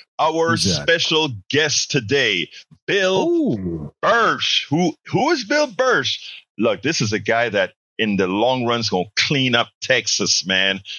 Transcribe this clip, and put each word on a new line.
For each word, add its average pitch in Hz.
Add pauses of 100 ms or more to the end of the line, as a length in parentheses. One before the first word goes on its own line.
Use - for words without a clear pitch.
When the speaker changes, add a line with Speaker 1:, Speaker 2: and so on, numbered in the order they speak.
(180)
Speaker 1:
Our 160
Speaker 2:
Who's 110
that? 82
Speaker 1:
special 160 (200)
guest 147
today, 113 (380)
Bill 190
Speaker 2:
Ooh. 175
Speaker 1:
Bursch. 175
Who, 170 (140)
who 247
is 269
Bill 294
Bursch? 208 (380)
Look, 107
this 151
is 104
a 107
guy 113
that 95 (240)
in 104
the 92
long 120
run 120
is 110
gonna 90 (120)
clean 131
up 120 (140)
Texas, 107
man, 95 (200)